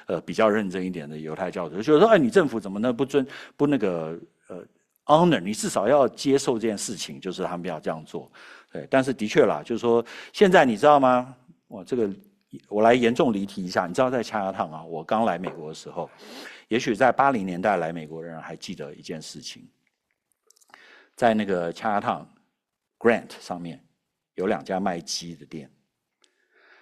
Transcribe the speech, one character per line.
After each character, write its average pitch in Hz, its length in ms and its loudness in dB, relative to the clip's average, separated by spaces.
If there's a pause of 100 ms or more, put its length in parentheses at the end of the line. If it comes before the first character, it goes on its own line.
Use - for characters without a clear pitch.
呃， 85 120 -2
比 - 140 -10
较 110 160 4
认 104 200 0
真 92 160 -4
一 92 40 -4
点 80 200 -8
的 78 80 -12
犹 78 160 -10
太 92 160 -6
教 87 200 -8
徒， 78 80 -12
就 120 160 0
是 151 60 6
说， 220 100 6
哎， 220 80 8
你 135 120 2
政 170 160 4
府 113 140 -4
怎 98 100 -8
么 98 80 -8
能 120 160 -2
不 135 120 -4
尊-， 135 200 0 (300)
不 143 100 0
那 147 120 2
个， 85 420 -4 (300)
呃， 90 120 -14 (440)
honor， 156 340 4
你 92 140 -4
至 185 160 -4
少 98 180 -2
要 139 180 4
接 135 320 0
受 135 180 -2
这 110 120 -2
件 104 100 -2
事 98 200 -10
情， 80 240 -12
就 92 100 -8
是 92 140 -6
他 87 100 -6
们 87 100 -8
要 82 140 -8
这 87 100 -8
样 80 140 -6
做。 78 260 -14 (440)
对， 76 160 -12
但 135 120 2
是 131 120 -2
的 107 120 -6
确 123 200 4
啦， 76 180 0
就 - 100 -6
是 113 60 -4
说 117 260 2 (280)
现 196 180 6
在 175 140 8
你 117 100 2
知 107 100 2
道 147 140 8
吗？ 127 340 4 (360)
我 104 120 -14
这 90 140 -6
个， 110 140 2 (580)
我 104 140 0
来 113 120 8
严 120 220 4
重 139 160 4
离 98 140 -2
题 98 180 -8
一 87 60 -6
下， 92 180 -2
你 87 60 -8
知 131 80 2
道 127 80 2
在 127 120 -2
Chinatown 98 480 -4
啊， 78 140 -14
我 80 180 -10
刚 110 220 0
来 90 160 0
美 90 120 -8
国 78 180 -12
的 80 40 -12
时 - 160 -18
候， 80 200 -10 (580)
也 110 100 0
许 127 160 -2
在 120 160 4
八 139 220 2
零 110 140 -2
年 87 140 -6
代 98 180 2
来 82 160 -4
美 82 120 -10
国 80 160 -14
的 82 60 -14
人 80 140 -14
还 85 120 -14
记 85 220 -14
得 73 180 -12
一 - 80 -20
件 80 200 -12
事 - 180 -16
情， - 260 -16 (1500)
在 117 180 4
那 107 120 0
个 87 280 -2
Chinatown 104 520 -4 (760)
Grant 113 400 2
上 90 200 -10
面 82 220 -14 (540)
有 90 120 -2
两 90 160 -2
家 92 160 -4
卖 95 200 -4
鸡 85 360 -10
的 - 100 -20
店。 73 240 -14 (1120)